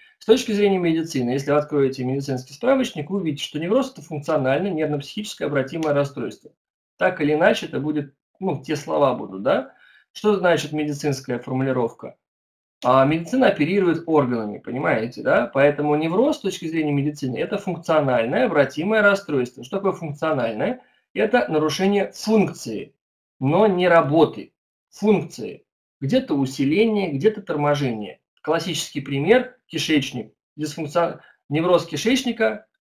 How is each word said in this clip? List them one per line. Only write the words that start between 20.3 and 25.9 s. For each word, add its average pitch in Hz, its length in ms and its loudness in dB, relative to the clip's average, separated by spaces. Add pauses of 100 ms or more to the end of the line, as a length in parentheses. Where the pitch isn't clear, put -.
Это 220 360 2
нарушение 190 640 0
функции, 139 840 0 (440)
но 160 280 4
не 185 200 2
работы. 160 680 4 (340)
Функции. - 800 -2 (340)